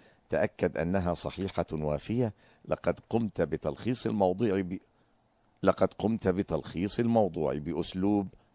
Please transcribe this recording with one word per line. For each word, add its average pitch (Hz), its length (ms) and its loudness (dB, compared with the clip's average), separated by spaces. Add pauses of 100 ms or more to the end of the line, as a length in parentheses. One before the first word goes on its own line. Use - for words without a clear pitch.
(300)
تأكد 87 460 0
أنها 87 380 0
صحيحة 87 580 -4
وافية. 80 600 -2 (360)
لقد - 320 0 (100)
قمت 110 300 0
بتلخيص 80 640 -2
الموضوع 98 540 2
ب-، 90 180 -4 (840)
لقد 95 260 4 (100)
قمت 104 300 0
بتلخيص 90 680 -2
الموضوع 92 560 2
بأسلوب 92 760 0 (260)